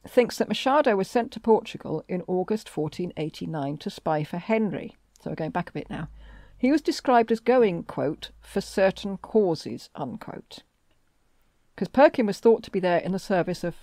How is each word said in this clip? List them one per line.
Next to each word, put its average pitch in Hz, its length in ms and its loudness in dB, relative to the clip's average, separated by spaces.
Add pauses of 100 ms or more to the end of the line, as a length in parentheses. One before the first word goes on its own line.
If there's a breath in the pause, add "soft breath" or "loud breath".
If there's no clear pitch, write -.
thinks - 300 2
that - 100 -2
Machado 262 480 2
was 190 140 -2
sent - 240 -2
to 220 80 -14
Portugal - 640 0
in 180 200 -6
August 185 420 -4
fourteen 160 480 -6
eighty-nine 156 600 -6
to 208 100 -10
spy 156 340 -2
for 170 140 -8
Henry. 220 580 -2 (240)
So - 100 -10
we're - 60 -6
going 156 160 -6
back 175 180 -4
a - 40 -18
bit - 160 -10
now. - 180 -10 (500 soft breath)
He 254 140 2
was 311 100 2
described 240 500 2
as 226 100 0
going, 226 420 4
quote, - 480 -6 (100)
"for - 200 -6
certain 190 560 0
causes," 170 800 -2
unquote. - 680 -12 (1120)
'Cause 190 140 -4
Perkin 269 360 6
was 202 140 -4
thought 226 240 6
to - 80 -16
be 196 80 -2
there 175 200 2
in 175 120 -4
the 190 80 -2
service 180 440 -2
of 170 200 -4